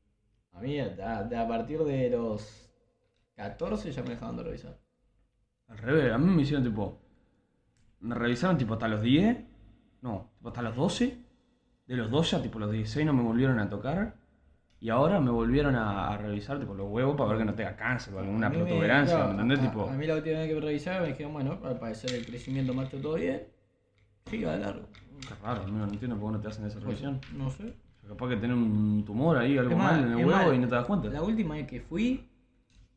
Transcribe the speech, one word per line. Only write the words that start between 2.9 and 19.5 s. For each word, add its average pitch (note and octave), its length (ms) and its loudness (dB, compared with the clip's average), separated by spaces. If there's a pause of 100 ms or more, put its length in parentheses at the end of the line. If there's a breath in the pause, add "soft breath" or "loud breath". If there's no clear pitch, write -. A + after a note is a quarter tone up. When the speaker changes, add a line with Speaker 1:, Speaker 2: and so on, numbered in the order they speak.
Speaker 1:
catorce D#3+ 580 -6
ya B2 100 -6
me B2 80 -6
dejaban A#2 280 -8
de A#2 60 -10
revisar. - 340 -12 (880)
Speaker 2:
Al A2 80 -20
revés, B2+ 340 4
a A2 60 2
mí F3 180 6
me D#3+ 60 6
hicieron C3+ 240 2
tipo, G#2+ 340 -2 (1000)
me A#2 140 -6
revisaron B2 440 2
tipo A2+ 160 0
hasta A#2 140 -2
los G#2+ 140 0
diez, F3 360 6 (640)
no, G#2+ 340 -8
tipo A#2 120 -16
hasta A#2+ 140 -8
los A#2 140 -4
doce. A#3+ 420 0 (680)
De B2+ 100 -6
los A2 140 -2
doce D#3+ 260 2
a B2+ 60 0
tipo A2 160 -6
los G#2 120 -2
dieciséis A2 360 0
no D3+ 60 4
me B2 100 4
volvieron A#2+ 360 4
a G2+ 100 0
tocar. D3+ 480 -2 (680)
Y A2+ 60 -4
ahora D3+ 320 4
me B2+ 100 4
volvieron B2+ 460 4
a, G2 320 0
a G#2 80 -2
revisar G#2 420 -6
tipo G2+ 160 -8
los G2 140 -6
huevos B2+ 280 0
para B2+ 140 2
ver A2 100 2
que A2 40 2
no G#2 100 0
tenga G2+ 220 -6
cáncer A#2 380 -4
o F#2+ 60 -6
alguna G#2 260 0
Speaker 1:
A C3+ 40 2
mí D#3 60 0
me, E3+ 80 2
Speaker 2:
protuberancia, D#3+ 520 4
Speaker 1:
claro, G2+ 180 2
Speaker 2:
¿me G2+ 80 0
entendés? C3+ 160 4